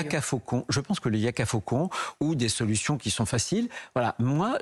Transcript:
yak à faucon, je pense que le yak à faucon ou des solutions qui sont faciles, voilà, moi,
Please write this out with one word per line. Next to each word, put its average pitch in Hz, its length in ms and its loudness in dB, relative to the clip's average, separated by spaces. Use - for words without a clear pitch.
yak 147 100 -6
à 151 80 0
faucon, - 480 -2
je 107 100 0
pense 190 200 -2
que 123 100 0
le 107 80 2
yak 113 240 0
à 113 40 0
faucon 123 440 0
ou 151 140 2
des 120 140 2
solutions 110 480 0
qui - 140 -4
sont - 140 0
faciles, 196 420 0
voilà, 120 260 2
moi, 147 420 2